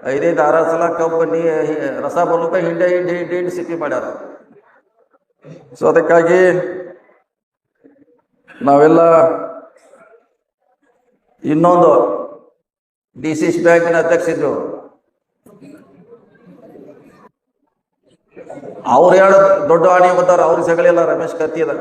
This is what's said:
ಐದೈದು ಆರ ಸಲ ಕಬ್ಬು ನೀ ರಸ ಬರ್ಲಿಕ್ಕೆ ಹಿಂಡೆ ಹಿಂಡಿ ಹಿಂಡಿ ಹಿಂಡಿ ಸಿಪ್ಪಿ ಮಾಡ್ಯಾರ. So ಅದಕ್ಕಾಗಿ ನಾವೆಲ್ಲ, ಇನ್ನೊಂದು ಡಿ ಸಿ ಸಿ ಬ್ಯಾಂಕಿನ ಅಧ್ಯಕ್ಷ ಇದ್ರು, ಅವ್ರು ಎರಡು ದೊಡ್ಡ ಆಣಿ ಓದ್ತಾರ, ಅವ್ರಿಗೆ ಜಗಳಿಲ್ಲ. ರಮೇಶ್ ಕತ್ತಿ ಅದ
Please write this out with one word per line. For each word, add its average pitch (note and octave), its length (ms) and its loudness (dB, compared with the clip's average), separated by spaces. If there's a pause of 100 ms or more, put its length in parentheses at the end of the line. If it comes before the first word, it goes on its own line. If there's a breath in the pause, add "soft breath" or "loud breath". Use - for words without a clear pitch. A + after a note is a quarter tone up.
(140)
ಐದೈದು D#3+ 320 -2
ಆರ D#3 100 2 (140)
ಸಲ E3 140 -2 (140)
ಕಬ್ಬು E3 340 -2
ನೀ E3 80 -2 (640)
ರಸ C#3+ 120 -6 (140)
ಬರ್ಲಿಕ್ಕೆ E3 360 -2
ಹಿಂಡೆ E3+ 280 -2
ಹಿಂಡಿ F3 240 -4
ಹಿಂಡಿ E3+ 200 -8
ಹಿಂಡಿ F3 200 -6
ಸಿಪ್ಪಿ E3 240 -10
ಮಾಡ್ಯಾರ. C3 240 -6 (1700)
So - 120 -8
ಅದಕ್ಕಾಗಿ E3 500 2 (2250)
ನಾವೆಲ್ಲ, D3+ 320 4 (2500)
ಇನ್ನೊಂದು E3+ 480 2 (1300)
ಡಿ D#3 180 -4
ಸಿ E3+ 140 -2
ಸಿ E3 120 -4
ಬ್ಯಾಂಕಿನ E3+ 380 2
ಅಧ್ಯಕ್ಷ E3+ 300 -2
ಇದ್ರು, D3 180 -4 (4000)
ಅವ್ರು F3+ 260 4
ಎರಡು G3 180 6 (320)
ದೊಡ್ಡ E3 140 2 (100)
ಆಣಿ F3+ 140 4 (120)
ಓದ್ತಾರ, F3 280 2
ಅವ್ರಿಗೆ E3+ 220 -2
ಜಗಳಿಲ್ಲ. E3+ 300 2 (100)
ರಮೇಶ್ D#3+ 300 -6
ಕತ್ತಿ D#3 260 -4
ಅದ C#3+ 140 -6